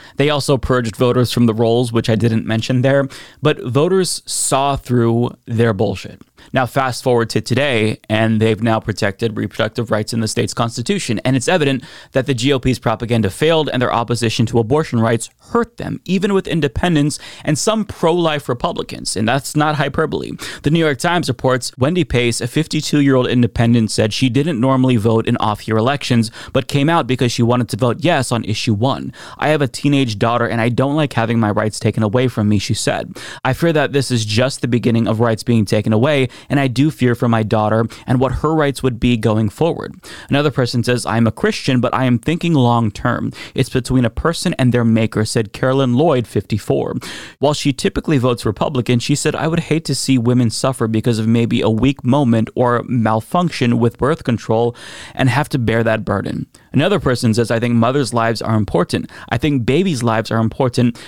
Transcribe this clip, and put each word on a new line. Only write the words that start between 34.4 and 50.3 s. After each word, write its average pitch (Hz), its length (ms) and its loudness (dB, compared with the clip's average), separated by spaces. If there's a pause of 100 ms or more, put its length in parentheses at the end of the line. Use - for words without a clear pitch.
the 135 80 -4
beginning 113 400 0
of 110 100 0
rights 113 240 0
being 113 220 2
taken 110 280 0
away, 131 360 2 (200)
and 135 120 0
I 139 60 0
do 131 240 2
fear 123 240 0
for 123 140 0
my 113 160 2
daughter 107 420 2 (200)
and 123 140 2
what 131 120 2
her 151 220 0
rights 143 280 0
would 127 160 -2
be 123 180 2
going 110 320 2
forward." - 460 -4 (340)
Another 143 220 2
person 120 320 0
says, 123 240 0
"I 104 100 0
am 117 100 4
a 110 60 2
Christian, - 480 0
but 120 140 0
I 127 100 0
am 123 140 2
thinking 170 340 -2
long 120 380 4
term. 120 420 -4 (220)
It's 131 160 -2
between 127 340 0
a 113 60 0
person 165 480 -4
and 127 140 4
their 120 120 2
maker," 110 400 2
said 107 280 -2
Carolyn 131 420 0
Lloyd, 131 320 2
fifty-four. - 680 -2 (420)
While 143 160 2
she 143 180 0
typically - 460 -2
votes 120 260 0
Republican, 123 540 0
she 147 160 0
said, 147 200 -2
"I 151 140 -2
would 165 120 0
hate 156 260 -2
to 143 80 -2
see 131 240 2
women 123 320 2